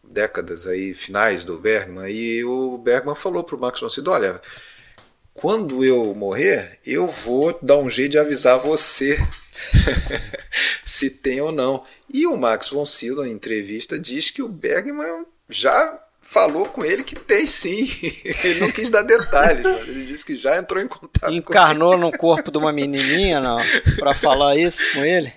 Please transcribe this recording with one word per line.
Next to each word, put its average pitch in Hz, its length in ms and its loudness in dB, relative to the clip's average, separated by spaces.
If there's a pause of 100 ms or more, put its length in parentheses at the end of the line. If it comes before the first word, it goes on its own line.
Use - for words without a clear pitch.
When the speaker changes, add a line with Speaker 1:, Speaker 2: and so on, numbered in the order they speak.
Speaker 1:
décadas 87 600 -6
aí, 95 280 -4
finais 98 500 -2
do 85 140 -10
Bergman." 95 520 -2
E 117 340 -4
o 127 340 -4
Bergman 131 360 0
falou 175 280 -4
pro 156 160 -10
Max 123 220 -4
von 120 80 -8
Sydow, 139 260 -4
"Olha, 95 260 -2 (920)
quando 160 520 -2
eu 120 300 2
morrer, 104 720 -2
eu 160 220 -2
vou 147 560 -2
dar 143 160 6
um 135 100 0
jeito 127 240 0
de 147 60 4
avisar 131 400 4
você 143 580 0 (360)
<laughs> - 1300 0
se - 260 -2
tem 135 300 -4
ou 156 120 -2
não." 131 320 -2 (280)
E 294 140 0
o 311 100 -2
Max 113 320 0
von 143 160 -4
Sydow, 139 400 -4
em 123 80 -6
entrevista, 107 680 -6
diz 156 320 -4
que - 120 -10
o 240 60 -6
Bergman 285 760 -6 (240)
já - 500 0 (220)
falou 165 460 2
com 220 180 -8
ele 196 180 -2
que - 120 -12
tem 220 320 2
sim. 208 420 -2 (240)
<laughs> - 320 -8
Ele 175 160 2
não 202 100 2
quis 226 200 -4
dar 208 120 4
detalhes, 160 600 4
mas - 260 0
ele 131 180 -10
disse 143 180 -10
que 151 120 -6
já 135 200 0
entrou 185 260 -4
em - 40 -6
contato - 460 -6
Speaker 2:
Encarnou 170 580 6
Speaker 1:
com 185 120 8
ele. 170 80 2
Speaker 2:
no - 60 -8
corpo 160 340 2
de 143 80 -4
uma 151 140 2
menininha, 143 680 0
não? 120 180 0 (400)
Pra 139 160 4
falar 143 420 4
isso 165 380 0
com 143 100 -2
ele? 160 320 0